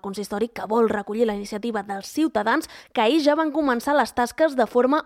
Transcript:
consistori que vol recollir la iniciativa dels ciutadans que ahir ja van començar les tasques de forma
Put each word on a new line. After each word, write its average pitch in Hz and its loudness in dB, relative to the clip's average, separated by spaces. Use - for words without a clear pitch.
consistori 208 -6
que 180 -10
vol 220 4
recollir 208 -2
la 214 0
iniciativa 208 -6
dels 196 -10
ciutadans 269 0
que - -2
ahir 262 4
ja 294 6
van 320 0
començar 285 0
les 240 2
tasques 277 0
de 220 4
forma 254 2